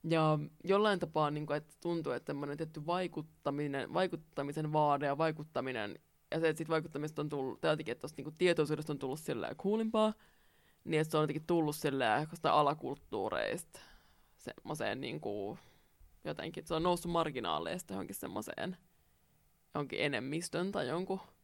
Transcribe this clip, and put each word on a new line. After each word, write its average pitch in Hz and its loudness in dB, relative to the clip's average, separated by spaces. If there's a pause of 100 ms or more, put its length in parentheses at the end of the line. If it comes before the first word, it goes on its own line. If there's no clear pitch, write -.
Ja 156 6 (240)
jollain 202 4
tapaa 156 2
niinku, 151 -2
että 147 -6
tuntuu, 165 -2
että - -6
tämmönen 143 -4
tietty 160 -8
vaikuttaminen, 151 -2
vaikuttamisen 156 -2
vaade 147 4
ja 139 2
vaikuttaminen, 131 -2 (320)
ja 160 0
se, 160 6
että 156 0
sit 160 -6
vaikuttamista 156 -2
on 151 -2
tullut, 135 -4
tai 160 4
jotenkin, 160 0
että - -4
tosta 156 -10
niinku 151 -8
tietoisuudesta 151 2
on 139 -4
tullut 139 -4
silleen 117 -4
coolimpaa, 214 2 (720)
niin 156 2
että 160 -2
se 160 2
on 151 6
jotenkin 156 -2
tullut 160 4
silleen 135 2
jostain 160 2
alakulttuureista 127 0 (580)
semmoiseen 117 -4
niinku, 107 -4 (680)
jotenkin, 160 -8
että 160 -16
se 170 -2
on 160 0
noussut 175 0
marginaaleista 123 -2
johonkin 190 -8
semmoiseen, - -6 (1000)
johonkin 147 -4
enemmistön 151 -2
tai 196 -2
jonkun 185 -2 (240)